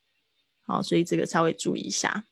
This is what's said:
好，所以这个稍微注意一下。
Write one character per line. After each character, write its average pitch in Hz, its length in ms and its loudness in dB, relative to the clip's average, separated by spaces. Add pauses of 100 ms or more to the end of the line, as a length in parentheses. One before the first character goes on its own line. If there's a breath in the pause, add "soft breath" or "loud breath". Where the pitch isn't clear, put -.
(680)
好， - 160 0
所 175 160 2
以 170 60 4
这 175 120 -2
个 165 80 2
稍 165 200 2
微 165 80 2
注 - 240 -2
意 - 40 -4
一 - 100 -8
下。 - 420 -2